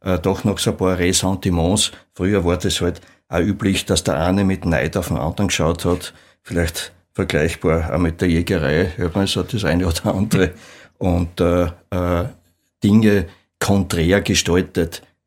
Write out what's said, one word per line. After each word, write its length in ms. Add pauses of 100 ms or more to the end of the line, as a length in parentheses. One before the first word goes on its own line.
äh, 180
doch 240
noch 160
so 120
ein 60
paar 220
Ressentiments. 920 (220)
Früher 320
war 120
das 240
halt 200 (260)
auch 120
üblich, 460
dass 180
der 160
eine 240
mit 220
Neid 320
auf 100
den 100
anderen 300
geschaut 380
hat, 280 (300)
vielleicht 500 (200)
vergleichbar 800
auch 40
mit 240
der 60
Jägerei, 720
hört 180
man 100
so 160
das 220
eine 240
oder 260
andere, 400 (460)
und, 420
äh, 240 (240)
äh, 360 (580)
Dinge 420 (340)
konträr 600
gestaltet, 800 (260)